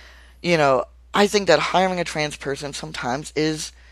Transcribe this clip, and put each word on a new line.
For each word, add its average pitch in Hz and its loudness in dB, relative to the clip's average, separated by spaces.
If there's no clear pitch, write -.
you 170 2
know, 139 4
I 202 4
think 202 0
that 156 6
hiring 185 0
a 170 -2
trans 151 -6
person 143 -8
sometimes 123 -8
is, 156 -2